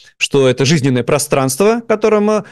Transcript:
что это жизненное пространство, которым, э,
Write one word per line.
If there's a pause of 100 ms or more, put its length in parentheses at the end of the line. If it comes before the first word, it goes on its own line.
(180)
что
это
жизненное
пространство,
которым,
э,